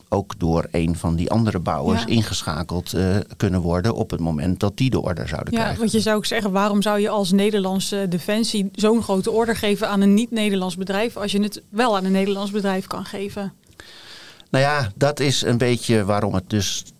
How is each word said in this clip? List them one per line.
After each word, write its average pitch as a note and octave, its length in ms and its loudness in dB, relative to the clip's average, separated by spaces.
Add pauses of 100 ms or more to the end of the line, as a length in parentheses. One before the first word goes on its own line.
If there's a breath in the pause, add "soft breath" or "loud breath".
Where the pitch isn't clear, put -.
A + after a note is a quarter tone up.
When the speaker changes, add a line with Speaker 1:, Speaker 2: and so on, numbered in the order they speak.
Speaker 1:
ook G2 280 -2
door E2 340 0
een E2+ 260 0
van E2 180 -2
die E2+ 160 -2
andere G#2+ 280 0
bouwers D#2+ 420 0
Speaker 2:
Ja. - 60 -6
Speaker 1:
ingeschakeld, F2 840 -2
eh, F#2 220 2 (220)
kunnen F#2 240 2
worden F2 340 0
op - 160 -4
het F2 80 -4
moment E2 400 -2
dat G2+ 180 -2
die C3 120 2
de G#2+ 120 0
order C#2 260 -4
zouden - 260 -6
Speaker 2:
Ja, A#3 60 -2
Speaker 1:
krijgen. - 200 -2
Speaker 2:
want A3+ 120 0
je A3 80 2
zou G#3+ 180 0
ook G3+ 80 -4
zeggen, A3 260 -2
waarom G3+ 300 2
zou G#3 180 0
je G#3 100 0
als G3+ 220 0
Nederlandse G3 760 0
defensie G#3 680 0
zo'n G#3+ 280 4
grote F#3+ 280 0
order A3+ 240 2
geven G#3 340 0
aan G3+ 120 2
een G3+ 120 6
niet-Nederlands G3+ 640 0
bedrijf G3 420 -2
als G3 140 -4
je G3+ 100 2
het G#3 280 -4
wel G#3+ 280 2
aan F#3+ 80 -2
een F#3+ 60 2
Nederlands G3 400 0
bedrijf G3 360 -2
kan - 180 -8
geven? G3+ 480 -8 (960 loud breath)
Speaker 1:
Nou C3 140 2
ja, C#3+ 320 0
dat C#3+ 240 2
is C3+ 220 2
een A#2+ 160 2
beetje A#2 480 2
waarom G2+ 280 0
het F#2+ 160 -2
dus - 340 -2 (160)